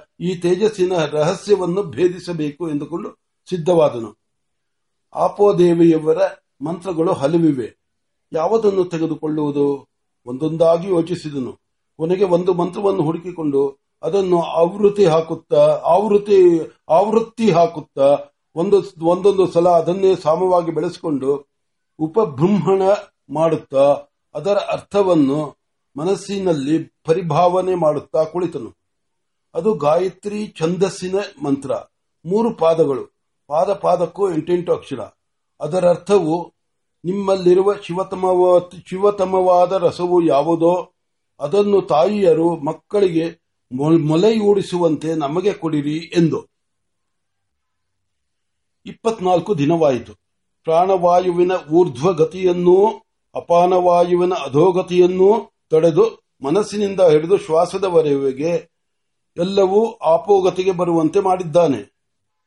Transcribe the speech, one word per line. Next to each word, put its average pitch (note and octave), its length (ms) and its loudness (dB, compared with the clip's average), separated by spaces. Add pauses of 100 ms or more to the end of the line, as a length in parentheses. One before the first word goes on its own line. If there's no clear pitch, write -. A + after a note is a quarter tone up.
(200)
ಈ F3 160 -4
ತೇಜಸ್ಸಿನ F3+ 580 -2
ರಹಸ್ಯವನ್ನು F3 880 -2
ಭೇದಿಸಬೇಕು E3 840 -4
ಎಂದುಕೊಂಡು D3+ 400 -10 (400)
ಸಿದ್ಧವಾದನು. D3 680 0 (1000)
ಆಪೋದೇವಿಯವರ E3+ 1040 2 (440)
ಮಂತ್ರಗಳು F3 520 -4
ಹಲವಿವೆ, C#3 640 0 (560)
ಯಾವುದನ್ನು G3 500 0
ತೆಗೆದುಕೊಳ್ಳುವುದು? D3+ 1040 -4 (380)
ಒಂದೊಂದಾಗಿ D#3+ 640 -2
ಯೋಚಿಸಿದನು. D#3 640 -4 (440)
ಕೊನೆಗೆ F3 260 2
ಒಂದು F3+ 300 2
ಮಂತ್ರವನ್ನು F#3 480 -2
ಹುಡುಕಿಕೊಂಡು D3+ 760 -2 (240)
ಅದನ್ನು F3+ 400 0
ಆವೃತ್ತಿ G3+ 640 0
ಹಾಕುತ್ತಾ, D#3 800 2
ಆವೃತ್ತಿ, G3 760 4 (300)
ಆವೃತ್ತಿ G#3+ 640 2
ಹಾಕುತ್ತಾ D#3 640 2 (380)
ಒಂದು, F#3+ 280 2 (180)
ಒಂದೊಂದು F#3 500 2
ಸಲ F3 180 2
ಅದನ್ನೇ F#3 460 2
ಸಾಮವಾಗಿ F3 560 0
ಬೆಳೆಸಿಕೊಂಡು D3+ 760 -4 (540)
ಉಪಬೃಂಹಣ F3 840 0 (480)
ಮಾಡುತ್ತಾ C#3+ 680 0 (360)
ಅದರ G3 240 -2
ಅರ್ಥವನ್ನು D#3 1080 -2 (320)
ಮನಸ್ಸಿನಲ್ಲಿ E3 840 -4 (220)
ಪರಿಭಾವನೆ F3+ 680 0
ಮಾಡುತ್ತಾ D#3 480 -2
ಕುಳಿತನು. D#3 500 -6 (800)
ಅದು F#3 200 -2
ಗಾಯತ್ರಿ F#3 760 -2
ಛಂದಸ್ಸಿನ F3+ 680 -4 (280)
ಮಂತ್ರ. C#3 280 -4 (540)
ಮೂರು A3 280 -2
ಪಾದಗಳು, D#3 520 2 (420)
ಪಾದ F3+ 260 -2
ಪಾದಕ್ಕೂ F3 580 -2
ಎಂಟೆಂಟು F3 420 -2
ಅಕ್ಷರ. C3 260 -8 (600)
ಅದರ F3 280 0
ಅರ್ಥವು, E3+ 640 0 (520)
"ನಿಮ್ಮಲ್ಲಿರುವ F#3+ 680 0
ಶಿವತಮವ-, F3+ 1120 -2
ಶಿವತಮವಾದ F#3 840 0
ರಸವು F3+ 500 0
ಯಾವುದೋ E3 720 0 (460)
ಅದನ್ನು G3 420 0
ತಾಯಿಯರು E3+ 720 2
ಮಕ್ಕಳಿಗೆ E3 1000 -4 (200)
ಮೊಲ್-, D3 320 2
ಮೊಲೆಯೂಡಿಸುವಂತೆ F3 1080 0
ನಮಗೆ F3 400 -2
ಕೊಡಿರಿ" D3+ 440 -6
ಎಂದು. E3 500 -2 (2500)
ಇಪ್ಪತ್ನಾಲ್ಕು F#3 720 -4
ದಿನವಾಯಿತು. C#3+ 560 0 (500)
ಪ್ರಾಣವಾಯುವಿನ F3+ 880 2 (200)
ಊರ್ಧ್ವಗತಿಯನ್ನೂ F3 1300 2 (340)
ಅಪಾನವಾಯುವಿನ F3 960 2
ಅಧೋಗತಿಯನ್ನೂ F3+ 1200 2 (180)
ತಡೆದು D#3+ 560 2 (180)
ಮನಸ್ಸಿನಿಂದ G3 580 -2
ಹಿಡಿದು E3+ 360 4
ಶ್ವಾಸದವರೆಗೆ D#3+ 1300 -2 (680)
ಎಲ್ಲವೂ G3 560 0
ಆಪೋಗತಿಗೆ F#3 800 0
ಬರುವಂತೆ E3+ 480 0
ಮಾಡಿದ್ದಾನೆ. F3 760 0 (520)